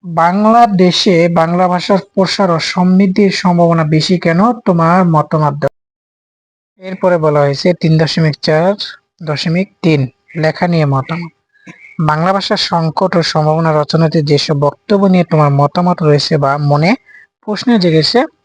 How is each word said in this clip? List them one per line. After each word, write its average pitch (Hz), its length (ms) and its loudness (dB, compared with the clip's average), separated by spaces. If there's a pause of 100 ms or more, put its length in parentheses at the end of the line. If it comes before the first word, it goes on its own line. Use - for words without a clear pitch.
বাংলাদেশে 180 1200 2
বাংলা 170 400 0
ভাষার 180 300 0 (160)
প্রসার 190 360 0
ও 165 80 0
সমৃদ্ধির 185 720 2
সম্ভাবনা 170 540 0
বেশি 156 340 0
কেন? 175 340 0
তোমার 180 520 0
মতামত 156 500 0
দাও। 147 140 -4 (1080)
এরপরে 185 400 -2
বলা 151 220 0
হয়েছে 143 340 0
তিন 160 240 0
দশমিক 156 440 0
চার 165 320 0 (480)
দশমিক 165 460 -4 (140)
তিন, 156 180 2 (360)
লেখা 156 300 -2
নিয়ে 170 180 0
মতামত। 151 480 -4 (680)
বাংলা 160 320 0
ভাষার 196 240 -2
সংকট 170 600 -2
ও 170 60 2
সম্ভাবনা 156 500 -2
রচনাতে 156 500 0
যেসব 147 380 -2
বক্তব্য 196 460 -2
নিয়ে 185 180 2
তোমার 151 260 0
মতামত 170 520 0
রয়েছে 151 340 0
বা 139 220 -2
মনে 147 320 0 (500)
প্রশ্ন 226 380 -2
জেগেছে 175 480 0 (180)